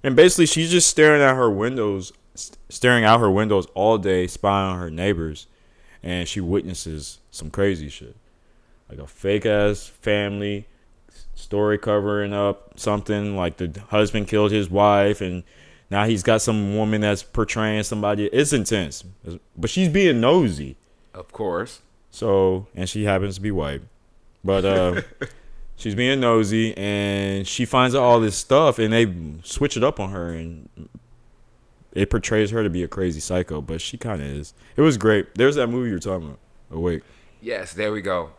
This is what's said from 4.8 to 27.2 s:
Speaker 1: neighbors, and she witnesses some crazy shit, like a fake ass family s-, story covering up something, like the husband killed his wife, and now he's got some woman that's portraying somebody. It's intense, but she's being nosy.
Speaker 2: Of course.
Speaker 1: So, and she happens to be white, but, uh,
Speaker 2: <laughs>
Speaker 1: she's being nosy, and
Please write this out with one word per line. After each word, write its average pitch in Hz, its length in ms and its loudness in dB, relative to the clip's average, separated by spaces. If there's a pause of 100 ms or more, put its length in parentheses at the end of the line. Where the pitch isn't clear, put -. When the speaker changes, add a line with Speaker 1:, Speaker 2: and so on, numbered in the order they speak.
Speaker 1:
neighbors, 82 560 -4 (560)
and 87 260 -6
she - 120 -6
witnesses 85 800 -6 (100)
some 78 200 -14
crazy 92 380 -2
shit, 71 260 -18 (760)
like 65 80 -18
a 69 80 -16
fake 101 400 -2
ass 104 400 0
family 101 800 -4 (420)
s-, - 260 -18
story 104 440 -2
covering 104 560 -2
up 101 440 -4
something, 104 580 -2
like 87 200 -4
the 87 320 -8
husband 104 400 0
killed 107 240 2
his 104 180 -2
wife, 101 500 4
and 90 220 -6 (480)
now 101 140 0
he's 110 200 0
got 110 180 2
some 104 340 0
woman 107 240 0
that's 104 220 0
portraying 107 640 -2
somebody. 104 420 -2
It's 143 260 0
intense, 98 520 -2 (520)
but - 140 -4
she's 185 180 0
being 160 320 2
nosy. 110 560 2 (380)
Speaker 2:
Of - 180 -18
course. 98 480 -6 (300)
Speaker 1:
So, 95 640 2
and 95 140 -6
she 107 160 -4
happens 98 300 -2
to 92 60 -14
be 104 100 -4
white, 73 320 -6 (640)
but, 95 200 2
uh, 92 380 2 (360)
Speaker 2:
<laughs> - 380 -16
Speaker 1:
she's 107 180 -6
being 123 260 0
nosy, 113 580 2
and 98 680 -2